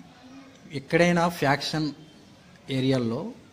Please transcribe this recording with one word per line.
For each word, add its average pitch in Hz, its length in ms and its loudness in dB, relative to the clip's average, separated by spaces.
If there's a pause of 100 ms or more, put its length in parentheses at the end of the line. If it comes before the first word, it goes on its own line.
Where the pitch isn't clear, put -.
(720)
ఎక్కడైనా 170 560 2
ఫ్యాక్షన్ 147 640 -2 (800)
ఏరియాల్లో 131 560 -2 (280)